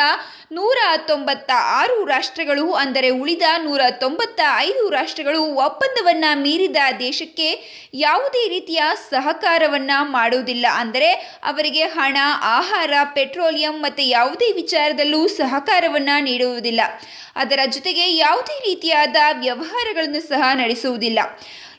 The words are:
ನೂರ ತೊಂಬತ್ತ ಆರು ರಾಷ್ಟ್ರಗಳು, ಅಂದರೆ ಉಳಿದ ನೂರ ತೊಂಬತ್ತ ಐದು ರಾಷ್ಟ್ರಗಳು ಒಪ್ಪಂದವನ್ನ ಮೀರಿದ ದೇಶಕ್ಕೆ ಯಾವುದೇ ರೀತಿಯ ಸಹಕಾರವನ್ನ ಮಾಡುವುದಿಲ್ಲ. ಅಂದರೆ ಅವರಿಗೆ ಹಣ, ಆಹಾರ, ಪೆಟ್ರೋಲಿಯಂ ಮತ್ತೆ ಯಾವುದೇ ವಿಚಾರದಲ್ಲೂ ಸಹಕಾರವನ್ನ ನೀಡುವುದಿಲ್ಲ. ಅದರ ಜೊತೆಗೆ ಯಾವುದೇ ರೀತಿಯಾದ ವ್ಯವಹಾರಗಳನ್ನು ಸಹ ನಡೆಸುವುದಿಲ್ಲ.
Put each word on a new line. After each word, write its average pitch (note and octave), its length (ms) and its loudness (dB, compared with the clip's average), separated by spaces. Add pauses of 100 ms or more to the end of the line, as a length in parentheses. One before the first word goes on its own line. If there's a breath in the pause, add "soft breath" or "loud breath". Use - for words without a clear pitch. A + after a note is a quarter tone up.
(540 loud breath)
ನೂರ G#4+ 240 0 (300)
ತೊಂಬತ್ತ C#4 500 -2
ಆರು F#4 480 2
ರಾಷ್ಟ್ರಗಳು, D4 680 -2
ಅಂದರೆ C4 380 0
ಉಳಿದ C#4+ 320 -2 (160)
ನೂರ C#4+ 320 -2
ತೊಂಬತ್ತ D4+ 520 -4 (140)
ಐದು G4 340 0
ರಾಷ್ಟ್ರಗಳು D#4 540 -2
ಒಪ್ಪಂದವನ್ನ D#4+ 880 0
ಮೀರಿದ D4 440 0 (220)
ದೇಶಕ್ಕೆ - 840 -6 (120)
ಯಾವುದೇ G#4 540 0
ರೀತಿಯ E4+ 340 -2 (280)
ಸಹಕಾರವನ್ನ D4+ 840 0 (100)
ಮಾಡುವುದಿಲ್ಲ. B3 720 0
ಅಂದರೆ A#3+ 380 2 (320 loud breath)
ಅವರಿಗೆ D4+ 400 0
ಹಣ, C#4+ 340 0 (240)
ಆಹಾರ, F4+ 500 0 (220)
ಪೆಟ್ರೋಲಿಯಂ D4+ 680 -2
ಮತ್ತೆ C#4+ 260 -2
ಯಾವುದೇ C4+ 440 2
ವಿಚಾರದಲ್ಲೂ D4+ 760 0
ಸಹಕಾರವನ್ನ C#4+ 840 0 (100)
ನೀಡುವುದಿಲ್ಲ. B3 600 0 (540 loud breath)
ಅದರ C4+ 240 0 (100)
ಜೊತೆಗೆ F4 460 -2
ಯಾವುದೇ G4 440 2
ರೀತಿಯಾದ D#4+ 560 0 (240)
ವ್ಯವಹಾರಗಳನ್ನು D#4+ 840 -4
ಸಹ C#4 320 0
ನಡೆಸುವುದಿಲ್ಲ. A#3+ 640 -2 (600 loud breath)